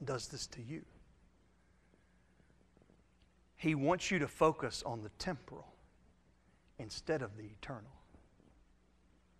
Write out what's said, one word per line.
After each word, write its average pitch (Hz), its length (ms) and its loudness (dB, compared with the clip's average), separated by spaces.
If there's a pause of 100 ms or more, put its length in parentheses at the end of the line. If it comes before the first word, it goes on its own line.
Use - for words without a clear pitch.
does 131 240 -2
this - 180 -8
to - 160 -12
you. 139 220 -8 (2750)
He 160 180 4
wants 156 380 4
you 185 80 6
to 135 80 2
focus 156 560 4
on 117 180 -2
the 104 60 -8 (100)
temporal - 560 -8 (1040)
instead 143 420 -2
of 107 160 -4
the 107 80 -10
eternal. 107 460 -10 (1500)